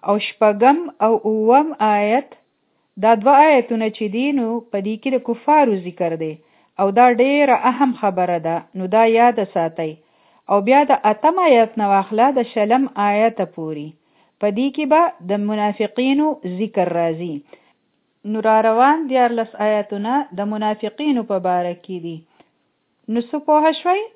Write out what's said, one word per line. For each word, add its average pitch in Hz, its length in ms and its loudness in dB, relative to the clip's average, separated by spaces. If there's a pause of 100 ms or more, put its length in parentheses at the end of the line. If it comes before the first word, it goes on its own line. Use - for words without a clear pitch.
او 202 60 2 (120)
شپږم 220 520 2 (260)
او 226 80 2 (180)
اووم 233 380 2 (200)
آیت، 208 400 0 (720)
دا 220 100 4 (100)
دوه 269 120 4 (140)
آیتونه 233 380 0 (100)
چې 220 80 -6 (100)
دي، 247 120 -2 (120)
نو 233 80 -2 (240)
په 202 160 -4
دې 220 140 -4
کې 269 120 -4
د 262 60 0 (100)
کفارو 254 460 2 (140)
ذکر 165 340 -4
دی، 156 120 -8 (460)
او 196 60 2 (120)
دا 247 80 6 (120)
ډېره 269 380 2 (140)
اهم 254 300 0
خبره 180 460 -2
ده، 165 100 -2 (220)
نو 190 60 -6 (100)
دا 226 80 6 (160)
یاد 233 200 4 (140)
ساتئ. 165 400 -4 (560)
او 196 80 2 (120)
بیا 269 200 6
د 285 40 4 (180)
اتم 302 320 0
آیت 233 380 2
نه 208 100 0
واخله 196 360 2 (120)
د - 20 0 (140)
شلم 226 280 0 (220)
آیته 214 480 0
پورې. 156 360 -10 (520)
په 208 160 -2
دې 262 180 -2
کې 302 180 -6
به 320 100 4 (260)
د 190 40 -2 (180)
منافقینو 214 760 -2 (300)
ذکر 202 400 -2
راځي. 165 380 -4 (960)
نو 220 160 -4
را 220 100 4 (100)
روان 277 440 2
دیارلس 240 420 0 (140)
آیتونه 208 460 -4 (260)
د - 20 -8 (100)
منافقینو 214 800 -4
په 196 60 -2 (100)
باره 175 280 -2 (100)
کې 185 200 -12
دي. 165 120 -10 (960)
نو 233 160 -2
څه 302 80 -8 (100)
پوه 302 320 2
شوئ؟ 370 240 -2 (140)